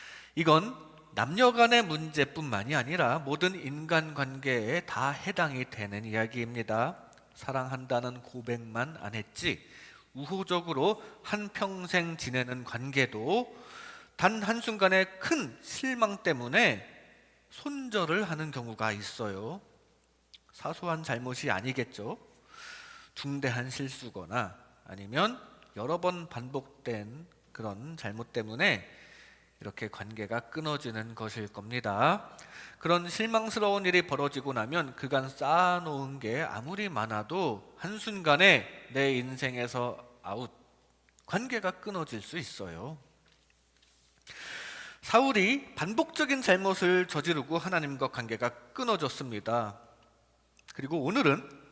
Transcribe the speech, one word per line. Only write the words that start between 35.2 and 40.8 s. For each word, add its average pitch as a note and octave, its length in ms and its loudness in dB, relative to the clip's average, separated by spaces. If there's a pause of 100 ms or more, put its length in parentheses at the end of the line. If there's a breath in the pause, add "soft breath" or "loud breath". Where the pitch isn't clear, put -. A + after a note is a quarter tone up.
쌓아놓은 D3+ 920 2
게 B2 220 -2
아무리 F#3 460 -4
많아도 A2+ 880 -2
한순간에 F3+ 920 6 (240)
내 C3+ 240 4
인생에서 B2 840 -2 (240)
아웃, A2 300 -8 (760)